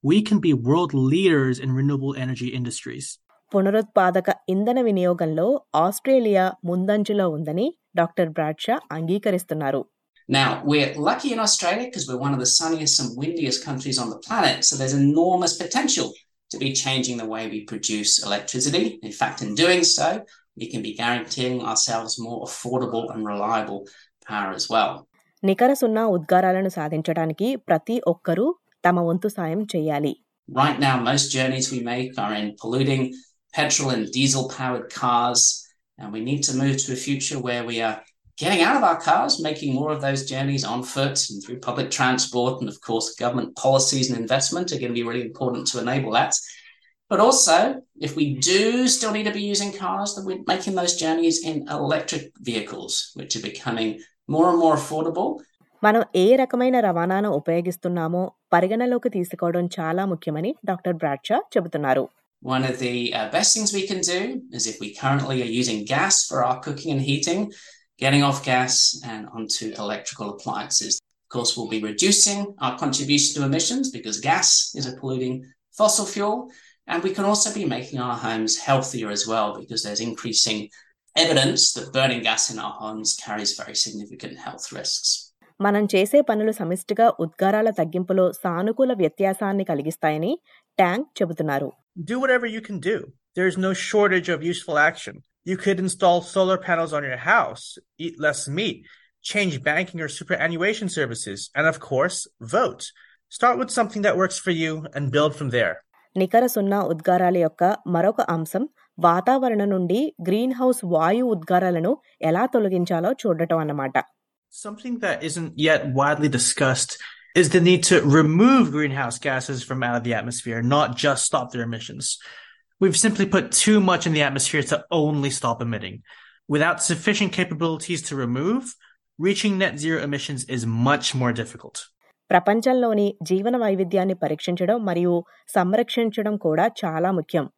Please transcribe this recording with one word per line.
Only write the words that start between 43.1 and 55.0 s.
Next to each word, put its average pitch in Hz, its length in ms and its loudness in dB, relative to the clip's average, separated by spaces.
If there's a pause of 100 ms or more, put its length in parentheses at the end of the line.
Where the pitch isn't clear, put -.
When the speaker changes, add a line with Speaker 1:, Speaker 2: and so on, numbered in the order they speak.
Speaker 3:
government 123 280 -2 (140)
policies 135 440 4
and 123 160 0
investment 139 480 0
are 135 100 -4
gonna 120 180 -4
be 117 80 -4
really 120 220 -4
important 120 400 -4
to 123 140 -4
enable 123 340 -2
that. - 160 2 (760)
But 190 140 2
also, 170 320 6 (480)
if 139 120 -4
we 147 80 2 (260)
do 202 100 4 (340)
still 220 200 -2
need 214 140 -2
to 202 100 -6
be 202 140 -4
using 202 180 -2 (100)
cars, 190 320 -4
then 196 140 -10
we're 185 260 -6
making 190 240 -4
those 175 240 0
journeys 165 360 2 (120)
in 156 60 -4 (240)
electric 147 440 -2 (260)
vehicles, 104 420 -6 (260)
which - 200 -8
are 110 140 -8
becoming 113 380 -4 (440)
more 160 160 6
and 170 140 4
more 160 160 6
affordable. 165 500 -2 (560)